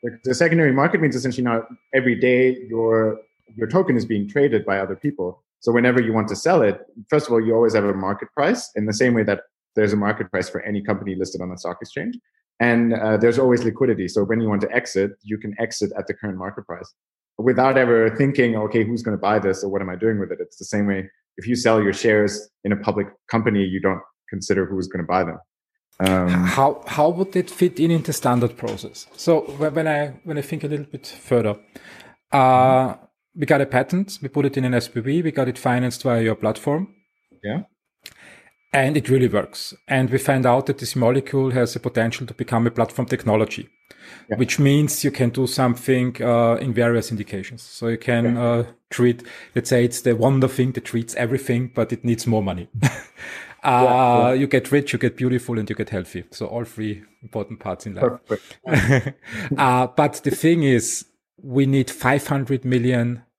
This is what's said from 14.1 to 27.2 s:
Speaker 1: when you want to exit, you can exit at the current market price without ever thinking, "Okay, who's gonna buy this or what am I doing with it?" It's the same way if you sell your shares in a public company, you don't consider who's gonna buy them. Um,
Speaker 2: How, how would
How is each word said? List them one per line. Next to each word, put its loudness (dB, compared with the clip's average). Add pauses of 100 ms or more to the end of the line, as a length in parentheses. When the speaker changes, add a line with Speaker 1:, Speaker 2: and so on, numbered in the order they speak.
Speaker 1:
when 0
you 0
want 0
to -4
exit, -2 (100)
you -8
can -10
exit -4
at -8
the -6
current -8
market -12
price -16 (440)
without 2
ever 4
thinking, 2
"Okay, 0
who's -4
gonna -4
buy 2
this -2
or -4
what -4
am -6
I -8
doing 0
with -6
it?" -10
It's -12
the -16
same -2
way -4 (260)
if -12
you 0
sell 2
your 2
shares 0 (160)
in 0
a 2
public -4 (220)
company, 2
you -4
don't 0 (300)
consider -2
who's -4
gonna -6
buy 0
them. -8 (640)
Um, 2
Speaker 2:
How, 2
how 2
would -4